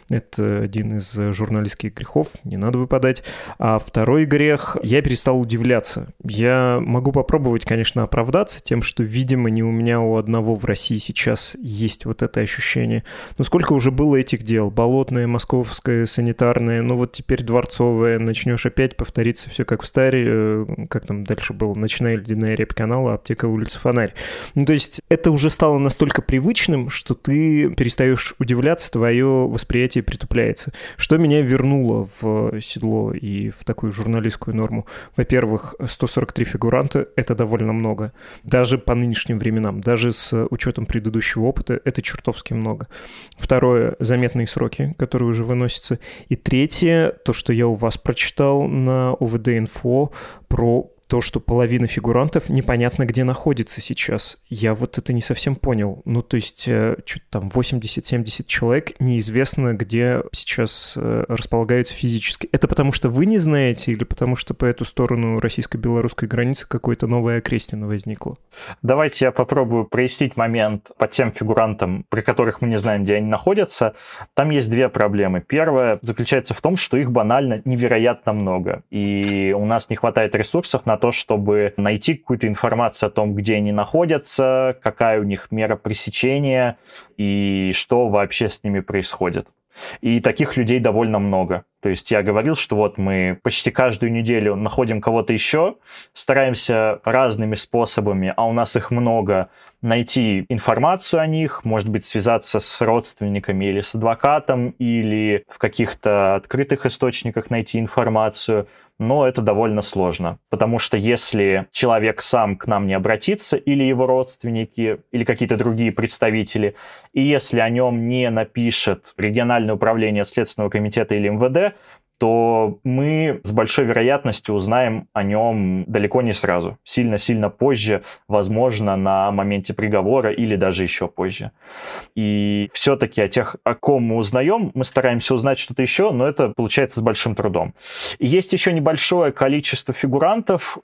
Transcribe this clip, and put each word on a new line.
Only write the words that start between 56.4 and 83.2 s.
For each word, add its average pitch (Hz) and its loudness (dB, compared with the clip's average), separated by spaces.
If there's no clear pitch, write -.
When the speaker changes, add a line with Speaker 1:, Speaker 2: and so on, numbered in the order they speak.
Speaker 1:
э, 113 0
че-то - -12
там 98 -6
восемьдесят-семьдесят 117 -4
человек, 123 -2
неизвестно, 123 0
где 117 0
сейчас, - -4
э, 113 -2
располагаются 117 0
физически. - -4
Это - 2
потому, 139 2
что - 0
вы 135 2
не 220 4
знаете, 139 2
или 117 -2
потому, 123 -2
что - -6
по - -2
эту 120 0
сторону 117 0
российско-белорусской 117 -2
границы 120 -2
какое-то 123 -2
новое 117 0
окрестино 110 -4
возникло? 104 -8
Speaker 2:
Давайте 139 2
я 127 4
попробую 120 2
прояснить 127 0
момент 113 0
по 110 2
тем 120 0
фигурантам, 104 -2
при 110 -2
которых 117 0
мы 117 0
не 113 0
знаем, 101 0
где 101 2
они 107 -2
находятся. 120 0
Там 143 2
есть 135 2
две 123 2
проблемы. 101 2
Первая 131 2
заключается 120 -2
в - -16
том, 170 2
что - -2
их 131 2
банально 120 2
невероятно 120 2
много. 92 -2
И 101 0
у 104 -2
нас 113 0
не 113 -2
хватает 110 2
ресурсов - -2
на 113 4
то, 120 4
чтобы 104 0
найти 104 0
какую-то 120 -2
информацию 110 0
о - 0
том, 104 0